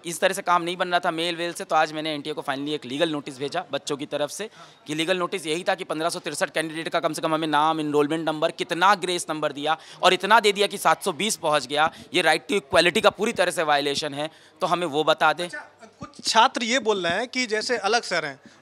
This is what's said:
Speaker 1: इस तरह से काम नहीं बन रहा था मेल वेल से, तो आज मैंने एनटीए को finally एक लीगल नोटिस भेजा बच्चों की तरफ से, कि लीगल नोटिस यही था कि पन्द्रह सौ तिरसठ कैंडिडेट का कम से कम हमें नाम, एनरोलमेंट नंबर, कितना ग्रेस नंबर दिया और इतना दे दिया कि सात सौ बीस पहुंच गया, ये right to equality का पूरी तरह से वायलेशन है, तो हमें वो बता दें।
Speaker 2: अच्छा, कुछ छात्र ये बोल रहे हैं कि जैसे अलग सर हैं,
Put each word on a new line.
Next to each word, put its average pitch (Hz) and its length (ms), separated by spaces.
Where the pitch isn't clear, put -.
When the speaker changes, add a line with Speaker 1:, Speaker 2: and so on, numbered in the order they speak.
Speaker 1:
इस 165 140
तरह 190 140
से 196 80
काम 175 200
नहीं 175 160
बन 180 100
रहा 180 120
था 175 120
मेल 165 240
वेल 170 180
से, 196 100
तो 180 120
आज 156 180
मैंने 156 200
एनटीए 147 200
को 156 80
finally 143 280
एक 147 160
लीगल 143 240
नोटिस 143 300
भेजा 147 320
बच्चों 143 260
की 139 80
तरफ 147 240
से, 214 200
कि 151 80
लीगल 165 220
नोटिस 175 300
यही 165 160
था 190 120
कि 180 80
पन्द्रह 160 260
सौ 175 100
तिरसठ 160 300
कैंडिडेट 160 400
का 175 100
कम 160 140
से 160 80
कम 160 120
हमें 160 140
नाम, 156 320
एनरोलमेंट 151 460
नंबर, 156 260
कितना 180 440
ग्रेस 180 340
नंबर 151 220
दिया 147 260
और 180 100
इतना 196 260
दे 208 120
दिया 202 160
कि 196 100
सात 160 260
सौ 196 80
बीस 185 240
पहुंच 151 320
गया, 147 240
ये 170 100
right 160 260
to 208 60
equality 180 480
का 208 60
पूरी 220 240
तरह 180 180
से 170 120
वायलेशन 143 500
है, 147 160
तो 185 60
हमें 170 200
वो 147 160
बता 156 300
दें। 165 120
Speaker 2:
अच्छा, 226 140
कुछ - 280
छात्र 240 360
ये 240 160
बोल 202 280
रहे 170 100
हैं 240 100
कि 254 180
जैसे 214 320
अलग 208 260
सर 165 220
हैं, 135 140